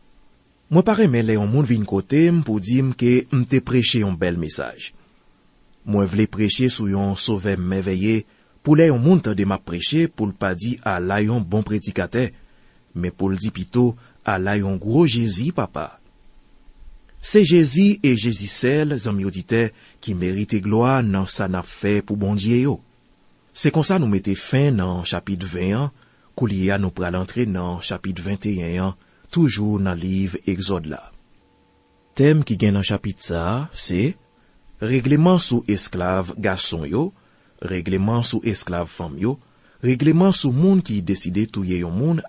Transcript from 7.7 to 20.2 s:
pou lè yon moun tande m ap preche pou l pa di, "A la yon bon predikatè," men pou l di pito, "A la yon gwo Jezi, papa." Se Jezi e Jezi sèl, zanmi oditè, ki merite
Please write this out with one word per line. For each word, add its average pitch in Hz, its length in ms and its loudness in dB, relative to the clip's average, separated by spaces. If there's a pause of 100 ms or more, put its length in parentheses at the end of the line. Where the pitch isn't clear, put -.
pou 151 140 4
lè 165 100 6
yon 123 140 2
moun 170 180 6
tande 104 240 0
m 95 80 0
ap - 140 -6
preche 143 400 -2
pou 107 180 -4
l 95 80 -4
pa 95 240 -4
di, 120 240 -6
"A 95 160 -4
la 95 240 -2
yon 107 240 0
bon 104 160 0
predikatè," 101 720 -2 (640)
men 87 160 -4
pou 95 180 -2
l 95 80 0
di 107 140 -4
pito, 120 420 0 (320)
"A 98 140 0
la 101 180 0
yon 98 220 -2
gwo 127 260 2
Jezi, 117 460 -2
papa." - 480 -8 (1200)
Se 208 240 6
Jezi 170 560 4
e 135 160 4
Jezi 101 320 -4
sèl, 147 480 0
zanmi 101 260 -2
oditè, 110 440 -2 (340)
ki 101 160 -4
merite 98 440 -2